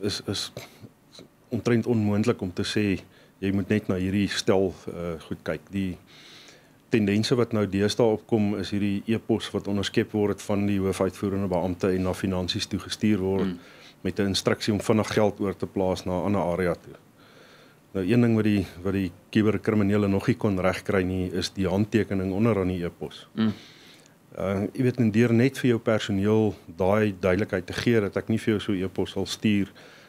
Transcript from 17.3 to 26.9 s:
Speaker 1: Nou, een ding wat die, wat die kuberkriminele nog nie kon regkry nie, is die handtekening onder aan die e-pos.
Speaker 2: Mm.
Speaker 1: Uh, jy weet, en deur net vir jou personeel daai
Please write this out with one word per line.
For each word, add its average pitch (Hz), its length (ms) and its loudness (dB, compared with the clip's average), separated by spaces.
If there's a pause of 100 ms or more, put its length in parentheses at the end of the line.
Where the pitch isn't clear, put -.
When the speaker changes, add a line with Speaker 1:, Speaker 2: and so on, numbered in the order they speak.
Speaker 1:
Nou, 95 200 -2
een 120 80 4
ding 117 140 4
wat 107 100 4
die, 104 220 2 (160)
wat 95 100 -2
die 95 200 -2 (180)
kuberkriminele 104 800 2
nog 98 180 0
nie 117 100 2
kon 98 240 0
regkry 92 420 0
nie, 92 300 -2
is 92 200 -4
die 95 160 -2
handtekening 95 640 0
onder 104 280 2
aan 92 80 0
die 90 160 -4
e-pos. - 500 -10
Speaker 2:
Mm. 110 180 0 (840)
Speaker 1:
Uh, 95 240 -2 (120)
jy 135 80 -2
weet, 123 160 2
en 113 120 4
deur 113 220 4
net 123 260 4
vir 131 120 2
jou 113 100 4
personeel 107 720 2 (220)
daai 101 440 2